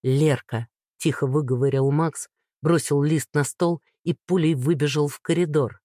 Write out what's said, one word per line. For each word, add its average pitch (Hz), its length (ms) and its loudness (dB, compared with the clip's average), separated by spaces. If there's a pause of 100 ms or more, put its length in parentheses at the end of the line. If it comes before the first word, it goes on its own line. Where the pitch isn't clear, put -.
«Лерка», — 131 640 0 (300)
тихо 147 280 -2
выговорил 135 640 0
Макс, 156 380 -2 (320)
бросил 147 420 0
лист 151 300 0
на 147 100 0
стол 170 380 -2 (240)
и 165 100 -2 (120)
пулей 170 280 2
выбежал 147 540 0
в - 120 -10
коридор. 156 640 -2